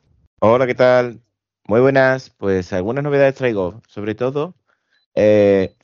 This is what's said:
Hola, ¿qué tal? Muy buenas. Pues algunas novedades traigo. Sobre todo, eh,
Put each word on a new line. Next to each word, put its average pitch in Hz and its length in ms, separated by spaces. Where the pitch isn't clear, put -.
Hola, 120 260
¿qué 123 80
tal? 123 460
Muy 110 140
buenas. 131 500
Pues 95 420
algunas 113 320
novedades 139 300
traigo. 107 540
Sobre 104 260
todo, 147 400
eh, 101 680